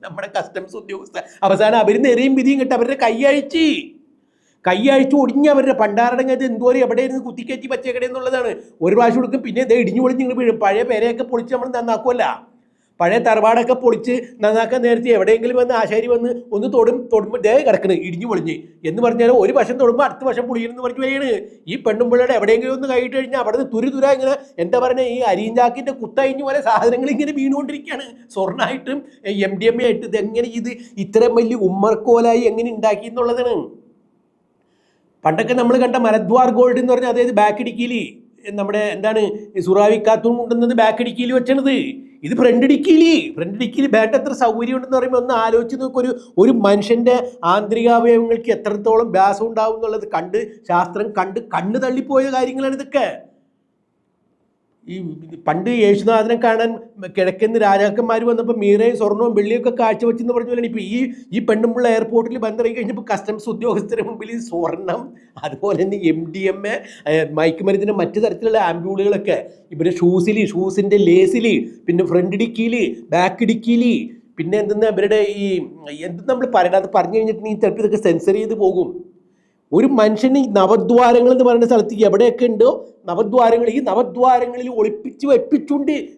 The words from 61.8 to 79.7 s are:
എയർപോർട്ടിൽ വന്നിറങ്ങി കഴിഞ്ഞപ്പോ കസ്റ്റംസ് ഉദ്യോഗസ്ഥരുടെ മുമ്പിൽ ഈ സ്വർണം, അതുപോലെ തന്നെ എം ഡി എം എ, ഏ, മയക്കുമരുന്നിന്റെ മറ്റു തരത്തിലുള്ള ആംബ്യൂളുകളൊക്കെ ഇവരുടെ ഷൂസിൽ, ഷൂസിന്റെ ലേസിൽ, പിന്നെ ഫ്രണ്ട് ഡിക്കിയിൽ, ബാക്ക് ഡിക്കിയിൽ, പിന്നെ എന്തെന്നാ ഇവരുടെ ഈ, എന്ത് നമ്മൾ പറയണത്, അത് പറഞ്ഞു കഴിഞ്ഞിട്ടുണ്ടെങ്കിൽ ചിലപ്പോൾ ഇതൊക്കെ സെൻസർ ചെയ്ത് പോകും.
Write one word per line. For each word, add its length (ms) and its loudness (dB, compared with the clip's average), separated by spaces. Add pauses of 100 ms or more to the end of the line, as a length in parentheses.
എയർപോർട്ടിൽ 500 0
വന്നിറങ്ങി 360 -4
കഴിഞ്ഞപ്പോ 380 -6
കസ്റ്റംസ് 360 -6
ഉദ്യോഗസ്ഥരുടെ 540 -4
മുമ്പിൽ 300 -10
ഈ 60 -8
സ്വർണം, 760 -6 (300)
അതുപോലെ 380 -4
തന്നെ 140 -2
എം 360 -2
ഡി 60 -10
എം 280 -4
എ, 160 -6 (260)
ഏ, 220 2
മയക്കുമരുന്നിന്റെ 640 -2
മറ്റു 260 -2
തരത്തിലുള്ള 380 0
ആംബ്യൂളുകളൊക്കെ 920 -2 (200)
ഇവരുടെ 260 -2
ഷൂസിൽ, 500 2
ഷൂസിന്റെ 500 0
ലേസിൽ, 720 4 (160)
പിന്നെ 200 0
ഫ്രണ്ട് 300 0
ഡിക്കിയിൽ, 720 -4
ബാക്ക് 340 0
ഡിക്കിയിൽ, 680 0 (220)
പിന്നെ 220 -2
എന്തെന്നാ 300 0
ഇവരുടെ 400 2
ഈ, 340 -4 (380)
എന്ത് 280 -12
നമ്മൾ 260 -2
പറയണത്, 220 4
അത് 180 0
പറഞ്ഞു 220 0
കഴിഞ്ഞിട്ടുണ്ടെങ്കിൽ 440 -2
ചിലപ്പോൾ 200 0
ഇതൊക്കെ 160 0
സെൻസർ 360 0
ചെയ്ത് 220 -2
പോകും. 640 -2 (560)